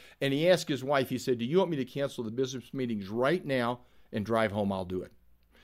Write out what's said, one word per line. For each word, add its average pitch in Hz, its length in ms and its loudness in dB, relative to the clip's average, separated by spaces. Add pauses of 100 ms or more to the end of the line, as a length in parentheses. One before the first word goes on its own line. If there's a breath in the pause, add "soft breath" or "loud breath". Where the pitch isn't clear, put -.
(200 loud breath)
And 139 140 0
he 156 160 4
asked 165 180 4
his 127 160 -2
wife, 135 260 2
he 123 100 -2
said, 123 180 0
"Do 117 80 -2
you 160 140 2
want 175 100 4
me 160 80 -2
to 127 80 -2
cancel 135 380 -4
the 110 80 -6
business 127 420 -4
meetings 117 360 -4
right 135 360 0
now 123 360 0 (300 soft breath)
and 107 140 -2
drive 110 260 2
home? 101 200 0
I'll 95 140 -4
do 90 180 -4
it." - 80 -16 (520 soft breath)